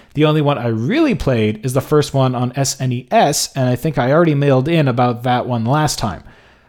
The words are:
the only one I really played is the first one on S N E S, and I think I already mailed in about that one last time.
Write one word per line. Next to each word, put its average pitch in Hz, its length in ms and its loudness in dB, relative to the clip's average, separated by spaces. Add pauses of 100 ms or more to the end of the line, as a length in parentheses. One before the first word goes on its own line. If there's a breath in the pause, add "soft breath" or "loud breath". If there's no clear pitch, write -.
(140 loud breath)
the 151 120 2
only 151 160 2
one 143 160 0
I 120 100 -4
really 185 480 0
played 107 500 0
is 127 60 -4
the 135 80 0
first 147 340 0
one 131 220 2
on 123 220 -2
S 135 240 -2
N 127 100 -2
E 123 180 -6
S, 180 440 0
and 127 160 0
I 123 80 0
think 156 200 -4
I 131 140 0
already 156 240 4
mailed 139 320 2
in 160 220 2
about 120 340 0
that 123 220 0
one 117 180 -2
last 143 360 0
time. 107 220 -6 (480 soft breath)